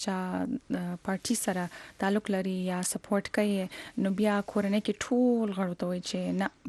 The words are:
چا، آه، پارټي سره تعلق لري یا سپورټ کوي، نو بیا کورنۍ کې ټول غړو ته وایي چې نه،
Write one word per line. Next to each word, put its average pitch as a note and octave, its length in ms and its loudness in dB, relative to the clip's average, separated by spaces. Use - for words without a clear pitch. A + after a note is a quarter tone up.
چا، F#3+ 100 0
آه، F#3 880 -2
پارټي F#3+ 400 0
سره F3+ 240 0
تعلق G3+ 340 2
لري F#3+ 340 0
یا F3+ 160 0
سپورټ - 580 -2
کوي، G3 300 2
نو G3 120 2
بیا G3+ 380 4
کورنۍ G#3 340 2
کې - 220 -2
ټول A#3+ 480 4
غړو F#3 280 -2
ته F3+ 80 0
وایي F3+ 140 -2
چې - 140 -6
نه، F#3 320 0